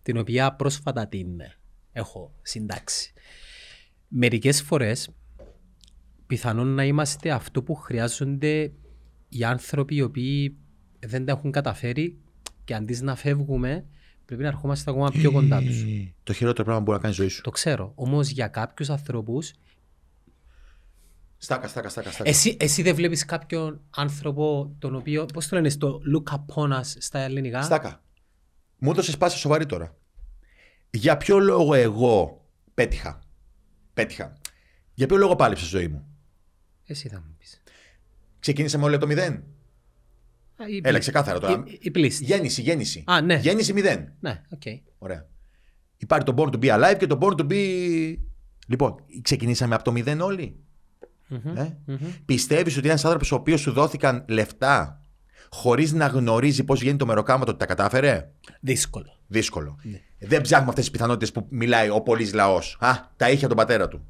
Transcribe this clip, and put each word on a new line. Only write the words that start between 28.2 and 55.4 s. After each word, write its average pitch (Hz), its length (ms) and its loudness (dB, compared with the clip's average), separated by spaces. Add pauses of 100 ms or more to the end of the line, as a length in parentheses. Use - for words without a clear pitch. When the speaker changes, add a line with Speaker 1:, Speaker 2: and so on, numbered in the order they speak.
Speaker 2:
Μου 135 120 0
έδωσες 170 260 0
πάσα 175 200 0
σοβαρή 151 300 0
τώρα. 85 300 -8 (920)
Για 143 260 2
ποιο 196 220 4
λόγο 180 360 6
εγώ 110 680 4 (300)
πέτυχα; - 440 -2 (760)
Πέτυχα. 107 380 -4 (600)
Για 139 120 0
ποιο 190 100 4
λόγο 190 200 6
πάλεψα 107 280 2
στη 85 120 -4
ζωή 87 120 0
μου; 73 180 -8 (800)
Speaker 1:
Εσύ 143 220 -14
θα 104 80 -14
μου 80 220 -18
πεις. - 240 -20 (760)
Speaker 2:
Ξεκίνησαμε 147 460 -2
όλοι 147 100 2
από 143 80 2
το 143 60 -2
μηδέν. 160 240 0 (1200)
Speaker 1:
Α, 220 120 -12
η 208 80 -6
Speaker 2:
Έλα, 196 120 -4
Speaker 1:
πλη-, 110 120 2
Speaker 2:
ξεκάθαρα 135 380 0
τώρα. 95 280 0
Speaker 1:
η, - 140 -18
η 165 100 -6
πλήστη. 147 340 2
Speaker 2:
Γέννηση, 156 380 0
γέννηση. 120 440 -2
Speaker 1:
Α, 175 140 4
ναι. 170 140 4
Speaker 2:
Γέννηση 170 380 2
μηδέν. 156 480 0
Speaker 1:
Ναι, 120 200 -6 (100)
οκ. 151 120 -16 (360)
Speaker 2:
Ωραία. 87 280 -12 (720)
Υπάρχει 147 280 0
το 127 120 0
born 156 180 2
to 113 100 -2
be 127 140 6
alive 185 200 6
και 190 80 2
το 139 160 0
born 196 180 4
to 143 100 0
be, 180 640 0 (520)
λοιπόν, 120 280 0 (280)
ξεκινήσαμε 117 520 0
από 113 100 -2
το 123 80 2
μηδέν 123 280 -2
όλοι. 180 380 -4 (720)
Speaker 1:
Μμμ, 135 280 -8
Speaker 2:
Ε; 151 300 -6
Speaker 1:
μμμ. 139 120 -8 (260)
Speaker 2:
Πιστεύεις 156 520 0
ότι 135 120 0
ένας 151 160 2
άνθρωπος 165 280 2
ο - 20 2
οποίος 151 260 2
σου 135 120 -2
δόθηκαν 139 560 2
λεφτά, 110 760 0 (460)